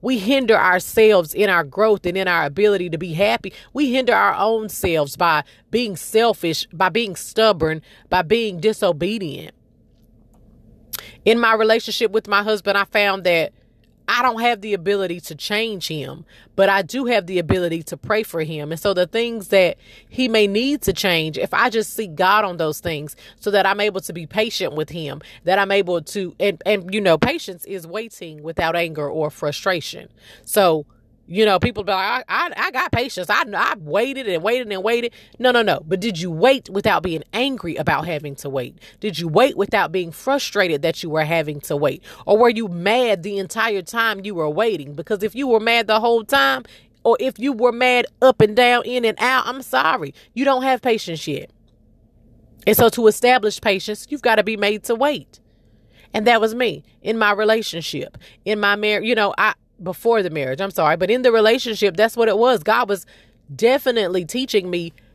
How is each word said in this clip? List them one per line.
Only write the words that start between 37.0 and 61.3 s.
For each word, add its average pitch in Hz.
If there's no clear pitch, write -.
being 160
angry 240
about 151
having 147
to -
wait? 131
Did 202
you 165
wait 214
without 190
being 175
frustrated 190
that 165
you 170
were 156
having 151
to -
wait? 135
Or 208
were 240
you 226
mad 196
the 202
entire 208
time 214
you 208
were 156
waiting? 151
Because 185
if 220
you 269
were 226
mad 233
the 220
whole 233
time, 269
or 233
if 254
you 269
were 240
mad 247
up 254
and 214
down, 247
in 247
and 220
out, 254
I'm 254
sorry, 262
you 240
don't 269
have 262
patience 208
yet. -
And 214
so 233
to 226
establish 214
patience, 208
you've 294
gotta 220
be 214
made 208
to 240
wait. 233
And 214
that 226
was 220
me 226
in 220
my 214
relationship, 202
in 208
my 202
mar-, 208
you 226
know, 208
I, 202
before 202
the 180
marriage, 139
I'm 196
sorry, 160
but 180
in 247
the 247